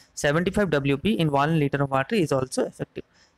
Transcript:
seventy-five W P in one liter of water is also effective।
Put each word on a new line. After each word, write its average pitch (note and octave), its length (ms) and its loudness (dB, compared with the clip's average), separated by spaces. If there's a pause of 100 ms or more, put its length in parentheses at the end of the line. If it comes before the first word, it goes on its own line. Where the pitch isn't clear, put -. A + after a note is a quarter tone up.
(160)
seventy-five F3 540 0
W C#3 280 2
P G#3+ 220 0
in D#3+ 60 2
one C#3+ 220 2
liter D3 320 0
of C#3+ 60 0
water C3+ 260 -2
is F#3 200 0
also C3 260 -2
effective। - 440 -6 (360)